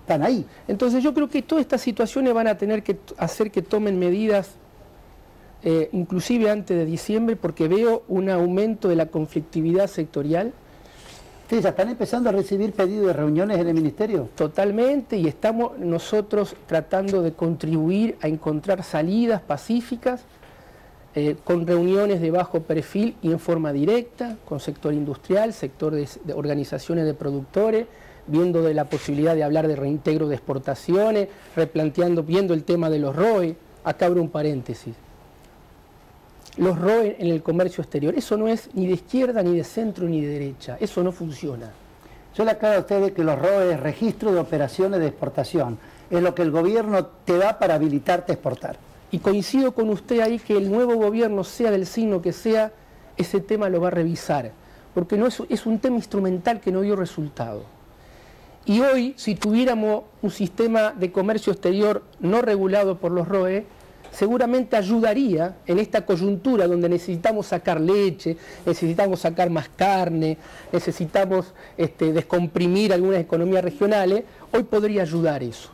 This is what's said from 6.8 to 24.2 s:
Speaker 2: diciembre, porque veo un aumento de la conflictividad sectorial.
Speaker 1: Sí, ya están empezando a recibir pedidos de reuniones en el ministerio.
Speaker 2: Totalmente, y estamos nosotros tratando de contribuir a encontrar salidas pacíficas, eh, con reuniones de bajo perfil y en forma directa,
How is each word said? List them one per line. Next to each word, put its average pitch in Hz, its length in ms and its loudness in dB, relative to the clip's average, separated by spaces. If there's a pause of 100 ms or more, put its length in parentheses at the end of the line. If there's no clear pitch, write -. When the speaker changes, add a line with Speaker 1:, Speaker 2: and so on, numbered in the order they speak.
Speaker 2:
diciembre, 214 500 -2
porque 165 320 -2
veo 220 400 2
un 190 240 0
aumento 190 580 0
de 175 80 4
la 160 100 2
conflictividad 165 840 0
sectorial. 165 640 -2 (960)
Speaker 1:
Sí, 226 120 2
ya 262 100 2
están 202 180 0
empezando 240 420 -2
a - 20 0
recibir 196 400 0
pedidos 196 360 0
de 175 40 2
reuniones 160 460 2
en 170 80 2
el 170 80 0
ministerio. 160 640 0
Speaker 2:
Totalmente, 220 800 0
y 165 100 2
estamos 226 520 -2
nosotros 202 760 -2 (120)
tratando 190 560 0
de 165 100 0
contribuir 165 880 0
a 156 60 -2
encontrar 156 560 -2
salidas 196 580 0
pacíficas, 233 800 -4 (960)
eh, 147 260 0
con 170 240 0
reuniones 185 540 2
de 165 100 0
bajo 175 300 0
perfil 190 600 -2
y 165 120 0
en 165 80 0
forma 160 320 -2
directa, 226 720 -2